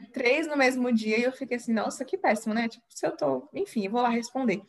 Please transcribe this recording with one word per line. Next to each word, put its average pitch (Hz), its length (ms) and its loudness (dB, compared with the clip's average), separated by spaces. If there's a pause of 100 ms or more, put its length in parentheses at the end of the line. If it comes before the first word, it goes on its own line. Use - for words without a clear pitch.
(120)
três 269 360 2
no 294 100 0
mesmo 254 360 4
dia, 214 260 2
e 240 40 2
eu 254 80 2
fiquei 254 260 -6
assim, 233 160 -2
"Nossa, 240 320 -2
que 381 120 -4
péssimo, 220 360 0
né?" 233 160 0
Tipo, - 200 -20
se - 160 -8
eu 330 100 0
tô, 269 380 -2
enfim, 262 320 -4
eu 190 60 -4
vou 240 100 0
lá 247 80 2
responder. 233 600 -2